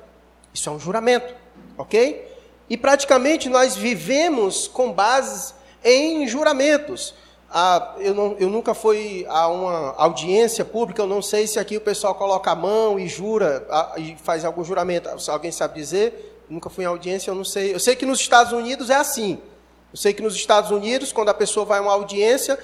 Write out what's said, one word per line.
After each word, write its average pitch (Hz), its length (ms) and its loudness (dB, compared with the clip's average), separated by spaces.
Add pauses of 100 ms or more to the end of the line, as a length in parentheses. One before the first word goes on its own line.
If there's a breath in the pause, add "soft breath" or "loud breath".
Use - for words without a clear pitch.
(540)
Isso - 160 -8
é - 20 -6
um 151 80 -8
juramento, 226 560 0 (420)
ok? 233 580 0 (320 loud breath)
E 233 80 -4
praticamente 277 720 4
nós 254 280 4
vivemos 220 920 0
com 247 240 -2
bases 220 640 0 (300 soft breath)
em 285 440 4
juramentos. 285 840 0 (340 soft breath)
Ah, 175 520 2
eu 196 160 0
não, 202 240 -2
eu 185 100 2
nunca 226 240 -2
fui 214 560 0
a 165 180 2
uma 170 500 -2
audiência 180 680 2
pública, 214 380 -4
eu 190 40 0
não 196 140 -2
sei 214 240 0
se 214 140 -4
aqui 208 180 -4
o 214 40 -6
pessoal 202 340 0
coloca 190 340 0
a 170 60 4
mão 202 440 2
e 185 80 -6
jura, 175 600 -2
ah, 156 280 0
e 160 260 -10
faz 165 200 -2
algum 165 200 -4
juramento. 180 580 -4
Se - 80 -6
alguém 151 220 -4
sabe 151 240 -6
dizer, 180 760 -4
nunca 165 220 -12
fui 185 140 -8
em - 20 -2
audiência, 180 420 -6
eu 185 60 -6
não 190 100 -8
sei. 196 300 -4
Eu 175 40 -6
sei 254 160 4
que 262 100 -4
nos 262 140 0
Estados 240 320 6
Unidos 240 380 -4
é 269 60 4
assim. 226 440 -2 (540)
Eu - 40 -16
sei 202 140 0
que 208 120 -8
nos 208 120 -2
Estados 214 360 2
Unidos, 233 420 -2
quando 214 160 2
a 196 60 2
pessoa 208 320 0
vai 208 100 2
a 202 60 0
uma 202 100 2
audiência, 202 720 0